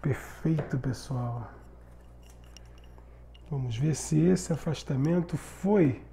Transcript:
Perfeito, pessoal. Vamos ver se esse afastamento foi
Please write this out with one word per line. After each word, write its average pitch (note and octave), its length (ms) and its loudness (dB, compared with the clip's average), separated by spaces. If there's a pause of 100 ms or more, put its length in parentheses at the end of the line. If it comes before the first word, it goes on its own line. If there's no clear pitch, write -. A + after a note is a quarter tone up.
Perfeito, D3 760 -2
pessoal. A#2+ 680 -4 (2000)
Vamos B2+ 280 -4
ver C#3+ 180 2
se - 240 0
esse F3+ 340 4
afastamento D#3 840 0
foi F#3 640 2 (100)